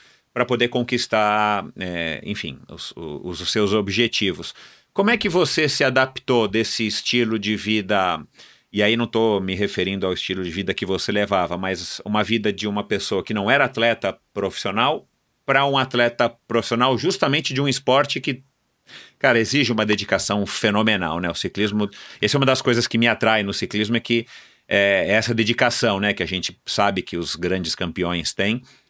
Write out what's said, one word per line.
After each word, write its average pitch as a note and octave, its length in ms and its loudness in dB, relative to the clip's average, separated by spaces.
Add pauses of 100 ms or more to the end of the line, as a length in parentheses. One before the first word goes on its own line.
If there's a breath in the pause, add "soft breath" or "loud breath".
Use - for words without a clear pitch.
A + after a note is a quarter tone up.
(340 soft breath)
pra B2 120 0
poder A#2+ 240 0
conquistar, G#2+ 1000 0 (100)
é, E2+ 460 -6
enfim, F2 360 -8 (100)
os, - 260 -14
os, D#2+ 460 -10
os E2+ 100 -4
seus G#2 220 2
objetivos. G2 800 0 (440 loud breath)
Como G3+ 140 4
é A#3+ 60 2
que G#3 120 -2
você D#3+ 400 2
se - 140 0
adaptou B2+ 640 2
desse A2 400 0
estilo A2 500 0
de G#2+ 180 -2
vida? G2 640 0 (540 loud breath)
E G2+ 80 0
aí A2 160 4
não A#2+ 80 0
tô A2+ 340 2
me F#2+ 140 -4
referindo F#2+ 540 -2
ao F#2 40 0
estilo F#2 320 -4
de F2 60 -4
vida F2+ 240 -4
que - 140 -6
você F#2 240 -2
levava, F#2+ 440 0
mas F#2 480 -6
uma G#2 200 0
vida G#2+ 280 0
de G2+ 160 -4
uma G2+ 160 -4
pessoa G2 400 -2
que - 80 -8
não G#2 200 -2
era C#3 140 4
atleta A#2 520 0 (160)
profissional G#2 760 -2 (380)
pra C#3 220 4
um C#3 100 2
atleta A#2+ 560 2 (140)
profissional A#2 500 0
justamente D3+ 560 0
de C3+ 80 0
um C#3+ 60 0
esporte C#3 520 2
que, C3+ 220 -6 (800 loud breath)
cara, B2+ 180 4
exige B2 340 2
uma G#2+ 140 2
dedicação G2+ 600 0
fenomenal, G2+ 720 2
né? F2+ 100 -2
O E2 60 -4
ciclismo, G#2 520 -2 (320 loud breath)
essa G#2 160 2
é C#3 40 2
uma C3+ 80 2
das C3 160 2
coisas A#2+ 240 2
que - 100 -2
me A#2 100 4
atrai A2 360 2
no G2 100 -4
ciclismo, G#2+ 440 -2
é - 20 -2
que A#2 260 0 (420 loud breath)
é, G2 420 4
é - 20 2
essa A2 200 2
dedicação, A2+ 680 2
né? G2+ 120 0
Que F#2+ 120 -4
a E2 40 -4
gente F#2 380 -6
sabe G2+ 380 0
que - 140 -6
os E2+ 180 -4
grandes F2+ 400 -2
campeões F2 580 -4
têm, G#2+ 300 -2 (260 soft breath)